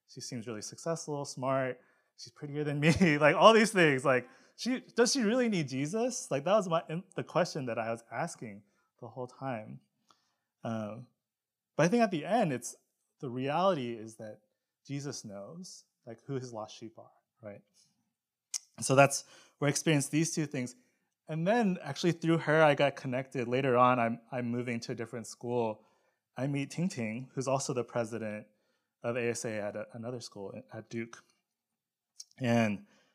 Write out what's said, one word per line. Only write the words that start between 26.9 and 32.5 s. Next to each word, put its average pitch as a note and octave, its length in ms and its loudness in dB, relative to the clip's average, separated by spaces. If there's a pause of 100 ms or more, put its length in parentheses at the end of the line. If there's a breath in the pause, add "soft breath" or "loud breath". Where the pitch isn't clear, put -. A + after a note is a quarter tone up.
who's C3 140 -4
also C3+ 240 0
the B2 120 -2
president A2 640 -6 (560)
of A#2+ 140 -4
A A#2+ 140 -2
S A2+ 140 -4
A A#2 80 -6
at G#2 220 -4
a, G#2 200 -8
another A#2 260 -10
school G2 320 -14 (200)
at A2+ 180 -14
Duke. A2+ 340 -10 (1160)
And, A2+ 420 2 (320 soft breath)